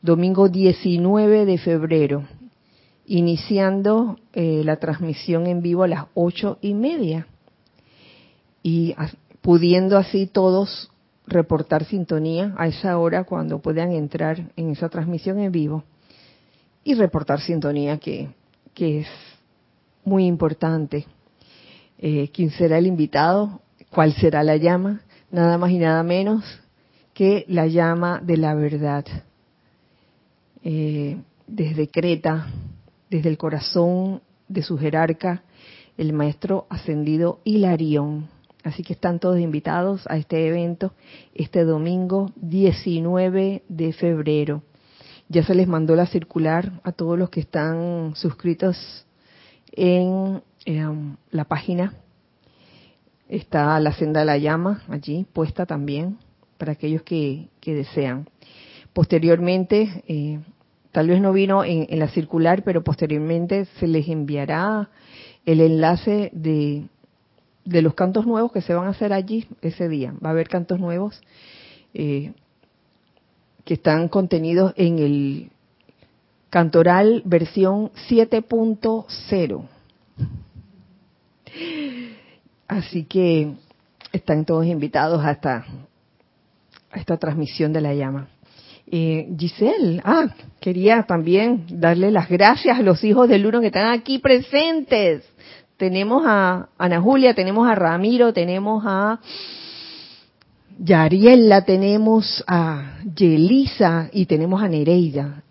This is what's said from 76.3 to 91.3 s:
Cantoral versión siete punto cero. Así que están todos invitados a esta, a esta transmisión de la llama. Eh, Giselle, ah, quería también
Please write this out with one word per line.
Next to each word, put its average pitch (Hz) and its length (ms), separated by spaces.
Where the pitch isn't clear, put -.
Cantoral 175 720
versión 190 640
siete 226 340
punto 226 640
cero. 165 400
Así 180 360
que 165 500
están 156 320
todos 160 220
invitados 151 580
a 147 80
esta, 127 340
a - 80
esta 165 160
transmisión 156 560
de 156 80
la 147 120
llama. 139 360
Eh, 160 500
Giselle, 185 680
ah, 311 220
quería 196 420
también 185 640